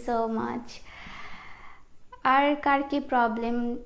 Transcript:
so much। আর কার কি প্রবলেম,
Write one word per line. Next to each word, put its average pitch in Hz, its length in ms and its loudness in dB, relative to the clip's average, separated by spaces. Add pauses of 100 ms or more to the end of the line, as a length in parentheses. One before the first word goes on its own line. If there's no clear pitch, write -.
so 226 320 2
much। 240 420 -4 (1400)
আর 277 320 6
কার 285 260 2
কি 285 180 0
প্রবলেম, 240 840 2